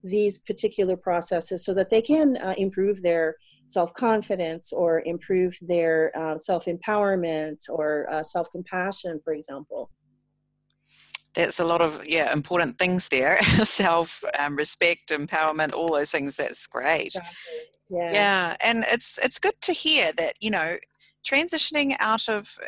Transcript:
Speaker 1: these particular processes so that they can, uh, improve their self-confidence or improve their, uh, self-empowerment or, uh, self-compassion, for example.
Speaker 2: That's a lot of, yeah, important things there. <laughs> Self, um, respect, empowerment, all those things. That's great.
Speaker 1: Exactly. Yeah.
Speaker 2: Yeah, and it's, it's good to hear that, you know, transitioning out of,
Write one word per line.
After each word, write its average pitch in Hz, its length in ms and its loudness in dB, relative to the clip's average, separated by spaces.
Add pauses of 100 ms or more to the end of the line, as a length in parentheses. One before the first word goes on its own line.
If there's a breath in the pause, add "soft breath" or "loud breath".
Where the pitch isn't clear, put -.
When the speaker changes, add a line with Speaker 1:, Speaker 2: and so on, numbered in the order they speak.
Speaker 1:
these 202 360 0
particular 196 580 -2
processes 175 680 -2
so 190 100 -2
that 185 160 0
they 226 120 6
can, 285 360 4
uh, 190 200 -4
improve 190 440 0
their 165 340 2 (300 soft breath)
self-confidence 185 1040 0
or 165 340 2
improve 180 560 0
their, 165 540 2
uh, 156 220 -4
self-empowerment 175 1300 -2
or, 151 420 -2
uh, 156 120 -2
self-compassion, 180 1000 -6
for 160 120 -4
example. 143 580 -10 (1400 loud breath)
Speaker 2:
That's - 240 0
a 175 60 2
lot 170 160 2
of, 156 260 2
yeah, 151 260 2
important 147 460 0
things 180 300 2
there. 143 300 4
<laughs> 208 260 4
Self, 170 580 4 (160)
um, 143 180 -2
respect, 170 540 0
empowerment, 156 600 0
all 165 160 -2
those 147 220 0
things. 139 260 -4
That's - 300 -4
great. 151 500 -2
Speaker 1:
Exactly. 175 160 -10 (580 loud breath)
Yeah. 175 220 -4
Speaker 2:
Yeah, 196 480 2
and 226 280 2
it's, - 300 0
it's - 200 0
good - 240 -2
to 359 100 0
hear 285 400 2
that, 160 280 -2
you 214 100 -2
know, 170 260 -2 (520 soft breath)
transitioning 294 680 0
out 220 300 0
of, 214 280 -4 (120)